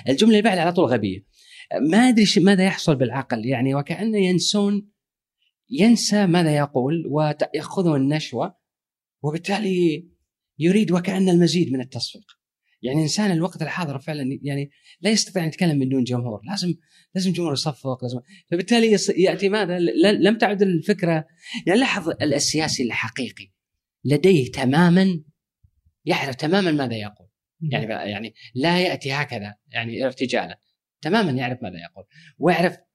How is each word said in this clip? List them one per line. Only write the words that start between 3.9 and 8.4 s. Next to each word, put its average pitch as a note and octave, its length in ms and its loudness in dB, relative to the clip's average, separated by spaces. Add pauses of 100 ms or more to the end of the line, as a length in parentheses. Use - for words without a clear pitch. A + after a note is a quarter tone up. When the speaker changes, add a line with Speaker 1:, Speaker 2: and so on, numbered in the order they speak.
Speaker 1:
ينسون، G3 720 0 (840)
ينسى G#3 560 4
ماذا E3 300 4
يقول C#3+ 500 0
ويأخذه D3+ 880 -2
النشوة، C#3+ 600 -2 (640)